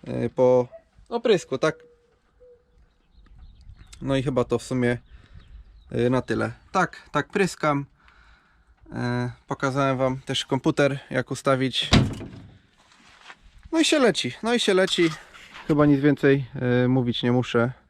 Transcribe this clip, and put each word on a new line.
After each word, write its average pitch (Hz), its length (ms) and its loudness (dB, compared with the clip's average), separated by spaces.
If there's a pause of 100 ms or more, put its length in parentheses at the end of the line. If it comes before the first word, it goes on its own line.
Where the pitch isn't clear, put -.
e, 123 260 -6
po 127 380 2 (420)
oprysku, 226 480 -2
tak? 156 180 -2 (2250)
No 135 140 -2
i 135 80 0
chyba 127 200 0
to 120 160 -2
w - 40 -14
sumie, 123 340 0 (920)
e, 120 180 0
na 127 120 0
tyle. 110 300 -4 (200)
Tak, - 400 -2
tak 143 160 -4
pryskam. 156 580 -2 (1080)
E, 123 380 -4 (160)
pokazałem 135 500 -2
wam 131 200 -2
też - 280 -6
komputer, 143 540 0 (100)
jak 131 220 -6
ustawić. 131 580 -2 (1800)
No 320 80 0
i 311 60 4
się 311 140 2
leci, 202 340 0 (100)
no 226 100 0
i 240 60 0
się - 140 0
leci. 185 360 2 (580)
Chyba 147 180 4
nic 147 140 6
więcej, 139 460 4 (380)
e, 123 40 2
mówić 123 360 0
nie 123 80 2
muszę. 120 400 0 (180)